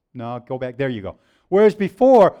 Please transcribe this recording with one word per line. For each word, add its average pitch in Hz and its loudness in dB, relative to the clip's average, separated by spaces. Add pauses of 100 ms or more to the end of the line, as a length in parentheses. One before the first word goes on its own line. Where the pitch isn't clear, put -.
(140)
No, 120 -12
go 131 -10
back. 123 -10
There 135 -4
you 110 -10
go. 92 -14 (300)
Whereas 202 2
before, 220 2